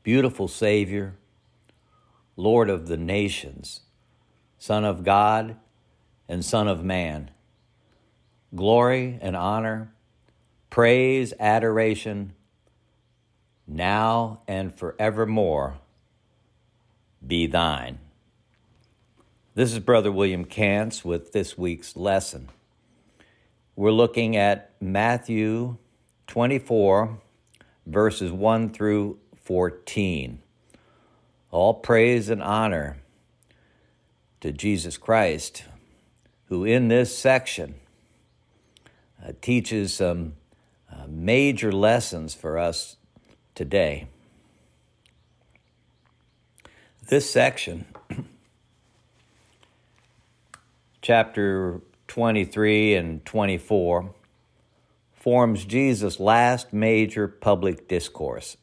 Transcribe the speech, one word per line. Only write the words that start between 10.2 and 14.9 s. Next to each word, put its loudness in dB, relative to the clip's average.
praise, 4
adoration, 0
now 0
and -6
forevermore -2